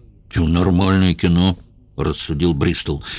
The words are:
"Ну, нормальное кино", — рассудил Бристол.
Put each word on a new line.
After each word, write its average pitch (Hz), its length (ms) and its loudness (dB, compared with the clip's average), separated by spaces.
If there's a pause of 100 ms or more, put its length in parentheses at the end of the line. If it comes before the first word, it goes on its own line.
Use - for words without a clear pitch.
(340)
"Ну, 82 120 0
нормальное 92 680 2
кино", — 90 440 2 (380)
рассудил 80 580 -2
Бристол. 73 500 -4 (140)